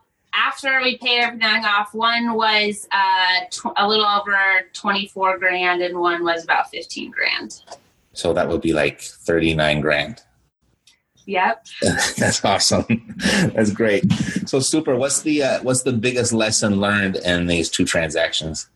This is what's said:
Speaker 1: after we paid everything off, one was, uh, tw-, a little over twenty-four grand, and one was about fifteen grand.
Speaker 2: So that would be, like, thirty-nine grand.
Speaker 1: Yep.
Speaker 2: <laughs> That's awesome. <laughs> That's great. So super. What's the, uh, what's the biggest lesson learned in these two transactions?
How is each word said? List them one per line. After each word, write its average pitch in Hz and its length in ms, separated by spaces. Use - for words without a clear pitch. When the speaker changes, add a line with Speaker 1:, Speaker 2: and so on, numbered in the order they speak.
Speaker 1:
after 262 480
we 254 160
paid 240 220
everything 226 460
off, 208 280
one 233 420
was, 214 580
uh, 185 580
tw-, - 260
a 202 120
little 214 180
over 196 680
twenty-four 196 680
grand, 180 440
and 180 160
one 170 240
was 170 220
about - 260
fifteen - 400
grand. - 520
Speaker 2:
So 85 200
that 80 160
would 78 120
be, 82 120
like, 73 280
thirty-nine 80 800
grand. 76 420
Speaker 1:
Yep. 196 480
Speaker 2:
<laughs> - 80
That's - 280
awesome. 104 720
<laughs> 190 380
That's 104 180
great. 104 320
So 139 140
super. 156 340
What's 135 280
the, 151 200
uh, 123 220
what's 127 180
the 135 100
biggest 120 400
lesson 110 480
learned 101 360
in 87 320
these 85 200
two - 160
transactions? 82 920